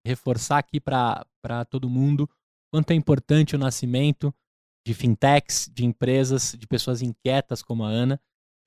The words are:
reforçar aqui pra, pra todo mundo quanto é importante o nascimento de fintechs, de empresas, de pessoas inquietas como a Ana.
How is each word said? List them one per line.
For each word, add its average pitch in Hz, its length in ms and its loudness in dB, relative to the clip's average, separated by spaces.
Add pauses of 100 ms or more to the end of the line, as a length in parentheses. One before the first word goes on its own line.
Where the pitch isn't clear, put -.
reforçar 127 520 -2
aqui 147 220 -4
pra, 123 460 -2 (160)
pra 120 220 -8
todo 131 260 -6
mundo 139 400 0 (440)
quanto 156 180 0
é - 20 4
importante 151 640 2
o 143 40 -2
nascimento 135 760 -2 (520)
de 117 80 -4
fintechs, - 800 2
de 120 120 -4
empresas, 127 720 0
de 110 80 -20
pessoas 123 340 -2
inquietas 127 640 -2
como 113 220 -4
a - 20 -4
Ana. 123 320 0 (480)